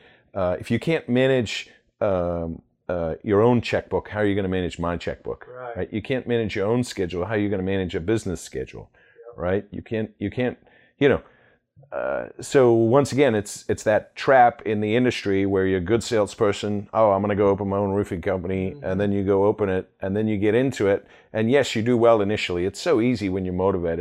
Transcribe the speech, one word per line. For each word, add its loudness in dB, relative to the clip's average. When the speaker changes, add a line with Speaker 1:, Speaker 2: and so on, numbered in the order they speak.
Speaker 1:
Right. -4
Speaker 2:
uh, 0
if -6
you 2
can't -4
manage, 0
um, -2
uh, -4
your 2
own 4
checkbook, -4
how -6
are 0
you 0
gonna -2
manage -4
my -2
checkbook? -10
Speaker 1:
Right. -14
Speaker 2:
Right? -6
You -4
can't -6
manage -2
your -2
own 0
schedule. -6
How -6
are 0
you 0
gonna -2
manage -2
a -2
business -2
schedule? -12
Speaker 1:
Yep. -20
Speaker 2:
Right? -2
You -12
can't, -6
you -4
can't, -4
you 6
know. 2
Uh, -6
so 4
once 4
again, 2
it's, -6
it's -4
that 0
trap 4
in -2
the 0
industry 2
where 2
you're 2
a -2
good 0
salesperson. -2
"Oh, 4
I'm 4
gonna 0
go 4
open 0
my -2
own 0
roofing -2
company." -2
Speaker 1:
Mm-hmm. -14
Speaker 2:
And -2
then 0
you 0
go 4
open 2
it, -4
and -4
then 0
you 0
get 2
into 0
it. 0
And 0
yes, 2
you -2
do 2
well 6
initially. -2
It's -6
so 2
easy 0
when -2
you're -4
motivated. 0